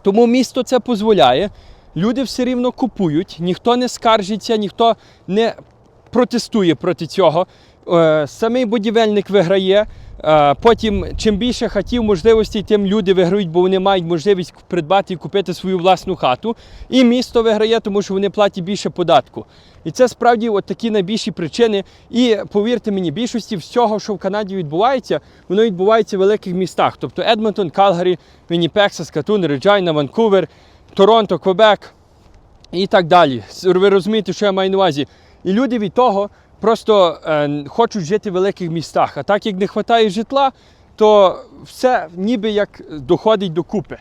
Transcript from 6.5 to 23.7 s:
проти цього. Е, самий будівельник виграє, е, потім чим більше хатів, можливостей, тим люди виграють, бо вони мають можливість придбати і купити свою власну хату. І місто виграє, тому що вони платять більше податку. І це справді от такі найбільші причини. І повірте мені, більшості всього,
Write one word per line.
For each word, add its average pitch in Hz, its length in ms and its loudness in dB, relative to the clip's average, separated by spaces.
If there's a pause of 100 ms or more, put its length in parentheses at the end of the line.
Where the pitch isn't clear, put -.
проти 170 320 -4
цього. 175 400 0 (400)
Е, 156 400 2
самий 233 380 -2
будівельник 214 640 0
виграє, 196 560 2 (380)
е, 147 380 4
потім 214 440 2 (120)
чим 208 200 0
більше 233 320 -4
хатів, 226 340 -4
можливостей, 208 600 2
тим 208 220 0
люди 190 280 0
виграють, 185 360 2
бо 170 120 0
вони 190 180 2
мають 190 260 0
можливість 175 480 -2 (140)
придбати 180 460 -2
і 160 40 -8
купити 190 360 -4
свою 185 260 -4
власну 180 360 2
хату. 160 400 -2 (340)
І 254 140 4
місто 240 400 0
виграє, 220 360 0
тому 202 220 -2
що 190 120 -8
вони 196 160 -2
платять 202 340 0
більше 185 260 -6
податку. 156 560 0 (380)
І 170 80 -8
це 254 160 2
справді 233 420 0
от 202 160 -2
такі 214 260 -6
найбільші 208 400 -2
причини. 196 520 -2 (260)
І 233 280 2 (140)
повірте 214 400 -2
мені, 185 200 -2
більшості 220 440 -6
всього, 214 440 -2